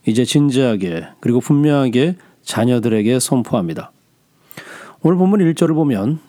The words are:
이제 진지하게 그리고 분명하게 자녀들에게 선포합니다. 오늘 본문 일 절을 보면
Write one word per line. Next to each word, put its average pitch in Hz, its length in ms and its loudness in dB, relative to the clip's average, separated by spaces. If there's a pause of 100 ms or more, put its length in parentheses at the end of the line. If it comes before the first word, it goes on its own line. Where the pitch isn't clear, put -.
이제 120 200 2
진지하게 120 800 0 (120)
그리고 120 200 0
분명하게 143 760 2 (260)
자녀들에게 113 800 0
선포합니다. 110 720 -4 (1120)
오늘 175 140 2
본문 190 240 2
일 165 140 2
절을 160 200 0
보면 143 540 0